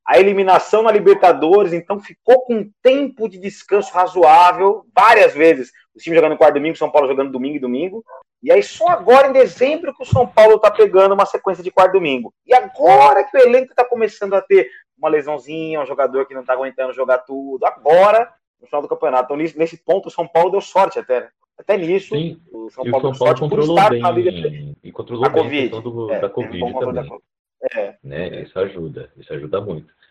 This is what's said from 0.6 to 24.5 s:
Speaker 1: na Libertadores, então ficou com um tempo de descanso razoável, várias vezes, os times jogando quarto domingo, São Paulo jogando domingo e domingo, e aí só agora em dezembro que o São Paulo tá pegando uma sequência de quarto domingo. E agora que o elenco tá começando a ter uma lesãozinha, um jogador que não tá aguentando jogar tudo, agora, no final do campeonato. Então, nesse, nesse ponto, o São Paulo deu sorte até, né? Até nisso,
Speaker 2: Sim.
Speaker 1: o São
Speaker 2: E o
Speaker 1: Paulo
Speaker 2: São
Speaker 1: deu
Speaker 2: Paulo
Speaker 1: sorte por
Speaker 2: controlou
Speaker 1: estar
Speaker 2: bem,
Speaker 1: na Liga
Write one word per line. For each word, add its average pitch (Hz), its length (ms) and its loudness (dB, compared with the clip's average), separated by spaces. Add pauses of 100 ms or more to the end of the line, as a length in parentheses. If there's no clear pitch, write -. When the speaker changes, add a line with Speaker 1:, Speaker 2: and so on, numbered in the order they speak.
Speaker 1:
na 226 100 2
Libertadores, 185 800 2
então 170 260 -8
ficou 240 440 0
com 247 120 -4
um 208 160 -8 (100)
tempo 262 480 -2
de 185 100 -18
descanso 196 540 -6
razoável, 180 1000 4
várias 214 400 4
vezes, 143 380 2 (220)
os - 80 -20
times 165 160 -2
jogando 156 200 2
quarto 147 160 4
domingo, 151 220 -4
São 151 140 -6
Paulo 143 180 2
jogando 135 240 -4
domingo 131 240 -8
e 143 40 -10
domingo, 156 440 -8 (380)
e - 100 2
aí 403 100 4
só - 260 -6
agora 269 400 4
em 269 40 -4
dezembro 262 600 0
que - 80 -18
o 247 40 -18
São 247 200 0
Paulo 214 340 4
tá 214 100 4
pegando 196 440 4
uma 196 120 2
sequência 180 380 -6
de 180 80 -10
quarto 185 220 2
domingo. 135 380 -4 (140)
E - 80 2
agora - 680 4
que - 120 -8
o 269 40 6
elenco 254 340 2
tá 247 100 0
começando 220 500 -6
a 190 80 0
ter 190 280 2 (260)
uma 156 120 -4
lesãozinha, 151 720 -6
um 135 60 -8
jogador 135 400 -4
que 135 80 -20
não 131 100 -14
tá 127 80 -4
aguentando 131 400 -8
jogar 127 260 -2
tudo, 135 480 -10
agora, 196 640 2 (280)
no - 60 -20
final 147 160 -8
do 143 60 -12
campeonato. 131 360 -2
Então, 143 120 -8
nesse, 156 220 -8
nesse 160 240 -6
ponto, 190 240 -4
o 165 40 -18
São 165 180 -10
Paulo 175 220 0
deu 196 100 -4
sorte 180 380 -2
até, 120 240 -6
né? 117 60 -18 (300)
Até - 180 -4
nisso, 175 380 -6
Speaker 2:
Sim. 160 260 -8 (120)
Speaker 1:
o 113 180 -18
São 131 140 -14
Speaker 2:
E 123 40 -10
o 120 40 -6
Speaker 1:
Paulo 131 140 -2
Speaker 2:
São 135 40 -4
Speaker 1:
deu 127 80 -10
Speaker 2:
Paulo 143 180 0
Speaker 1:
sorte - 40 -10
por 151 80 -6
Speaker 2:
controlou 151 280 -2
Speaker 1:
estar 196 140 4
Speaker 2:
bem, 240 120 -4
Speaker 1:
na - 80 -2
Liga 78 640 -6 (100)